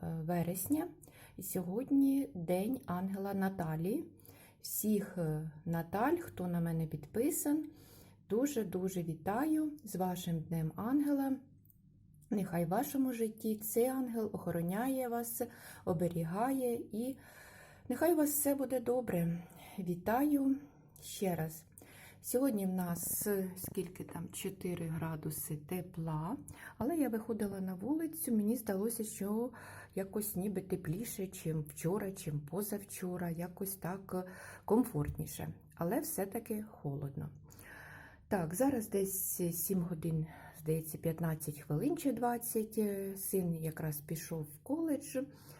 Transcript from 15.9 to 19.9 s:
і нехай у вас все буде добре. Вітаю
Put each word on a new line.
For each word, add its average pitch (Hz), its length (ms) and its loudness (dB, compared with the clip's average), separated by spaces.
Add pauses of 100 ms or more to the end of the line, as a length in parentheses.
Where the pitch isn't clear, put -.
і 247 240 -2 (720)
нехай 320 240 6
у 330 40 6
вас 302 140 6
все 285 240 4
буде 262 260 2
добре. 180 640 2 (360)
Вітаю 262 800 4 (440)